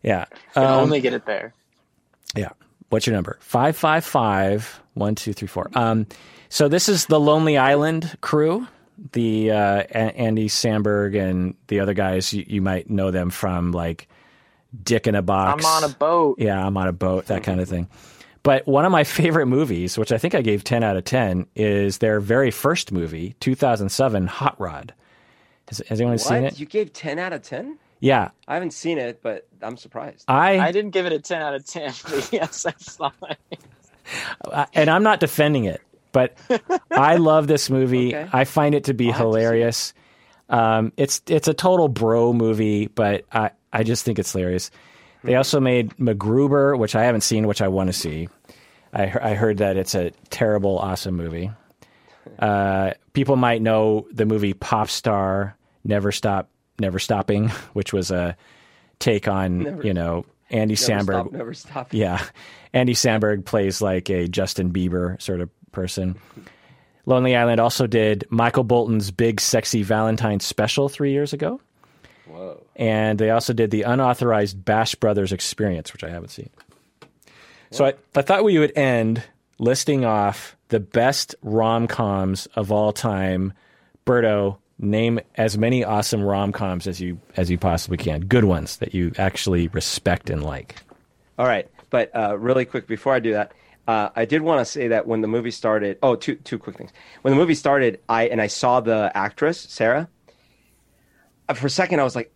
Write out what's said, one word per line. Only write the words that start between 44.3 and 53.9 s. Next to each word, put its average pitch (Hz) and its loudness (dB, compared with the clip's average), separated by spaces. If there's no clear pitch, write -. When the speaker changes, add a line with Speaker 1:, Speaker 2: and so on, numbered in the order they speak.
Speaker 1:
hilarious. 92 -2
They 127 0
Speaker 3:
Mm-hmm. 127 4
Speaker 1:
also 135 2
made 123 2
MacGruber, 131 2
which 110 0
I 113 4
haven't 117 4
seen, 110 0
which 104 -2
I 98 2
wanna 95 0
see. 80 -6
I 98 0
he-, 92 -4
I 107 0
heard 104 0
that 98 0
it's 95 -2
a 87 -2
terrible, 101 0
awesome 92 -4
movie. 85 -6
Uh, 98 0
people 135 2
might 120 2
know 110 2